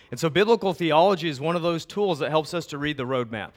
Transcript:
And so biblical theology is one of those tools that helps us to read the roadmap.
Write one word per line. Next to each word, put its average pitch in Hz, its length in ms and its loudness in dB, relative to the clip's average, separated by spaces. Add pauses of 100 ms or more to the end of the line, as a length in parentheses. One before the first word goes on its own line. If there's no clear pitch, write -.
(100)
And 123 80 -10
so 165 100 0
biblical 196 460 2
theology 170 540 4
is 135 120 -6
one 165 140 0
of 170 80 -2
those 170 240 -2
tools 196 320 -2
that 139 120 -2
helps 156 240 0
us 165 120 -6
to 147 120 -10
read 147 180 -4
the 127 100 -6
roadmap. 117 500 -4